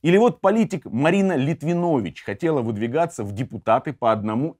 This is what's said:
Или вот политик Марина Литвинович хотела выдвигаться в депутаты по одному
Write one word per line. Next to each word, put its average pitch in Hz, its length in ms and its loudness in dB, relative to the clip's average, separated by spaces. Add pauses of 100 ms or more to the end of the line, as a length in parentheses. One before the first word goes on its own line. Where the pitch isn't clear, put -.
Или 170 140 4
вот 220 240 4
политик 196 460 0
Марина 170 500 2
Литвинович 156 880 -2
хотела 143 380 -2
выдвигаться 117 640 -4
в 101 80 -10
депутаты 113 580 -2
по 113 220 0
одному 110 460 -2